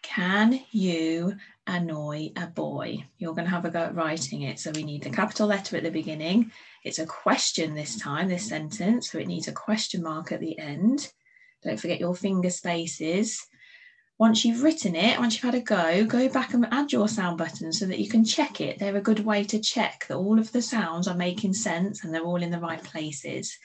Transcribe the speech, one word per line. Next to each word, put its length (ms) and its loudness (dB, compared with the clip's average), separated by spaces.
Can 600 4
you 640 0
annoy 720 -4
a 120 -6
boy? 580 -6
You're 160 -6
gonna 160 -4
have 160 0
a 40 -2
go 120 -2
at 140 -2
writing 480 -4
it. 160 -6
So 120 -8
we 120 -4
need 200 -6
the 60 -8
capital 380 0
letter 300 0
at 60 -2
the 80 -2
beginning. 600 0
It's 160 -8
a 60 -4
question 680 0
this 260 -8
time, 280 -2
this 200 -2
sentence, 640 -2
so 60 -8
it 100 -4
needs 200 -4
a 60 -8
question 500 -2
mark 280 -6
at 80 -4
the 180 -6
end. 540 0
Don't 160 -4
forget 200 -2
your 160 0
finger 340 2
spaces. 960 -2
Once 240 6
you've 200 2
written 320 2
it, 240 4
once 160 2
you've 80 -6
had 100 2
a 80 2
go, 440 4
go 220 4
back 260 0
and 180 6
add 200 0
your 160 4
sound 300 0
buttons 400 -4
so 80 0
that 140 -2
you 100 0
can 160 8
check 340 0
it. 200 -4
They're 160 -2
a 60 2
good 220 4
way 200 2
to 160 -2
check 480 -2
that 100 -6
all 220 4
of 120 2
the 100 0
sounds 460 0
are 80 0
making 380 0
sense 500 -2
and 100 -6
they're 100 -2
all 180 0
in 80 -2
the 100 -2
right 240 -6
places. 800 -8